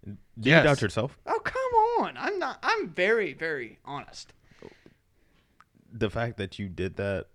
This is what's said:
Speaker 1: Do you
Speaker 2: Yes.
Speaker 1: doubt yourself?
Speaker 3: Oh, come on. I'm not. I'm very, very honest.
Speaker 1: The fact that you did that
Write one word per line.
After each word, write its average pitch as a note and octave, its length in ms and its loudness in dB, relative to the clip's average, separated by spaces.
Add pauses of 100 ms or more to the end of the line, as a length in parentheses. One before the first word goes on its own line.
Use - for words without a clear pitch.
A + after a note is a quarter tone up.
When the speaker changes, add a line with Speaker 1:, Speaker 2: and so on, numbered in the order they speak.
Speaker 1:
Do G2+ 60 -12
you G2+ 60 -14 (200)
Speaker 2:
Yes. C#3 280 8
Speaker 1:
doubt C#3+ 180 6
yourself? A2+ 340 -2 (100)
Speaker 3:
Oh, G#4+ 160 -2
come A#4+ 600 2
on. E3 140 -8
I'm F#4+ 200 -4
not. C#4 240 -6
I'm G4+ 280 0
very, F#3 420 2
very C#3+ 540 -8
honest. - 480 -14 (1600)
Speaker 1:
The A2 200 -2
fact A#2 260 -4
that F#2+ 220 -6
you G2+ 100 -6
did F2+ 280 -6
that G2 380 -4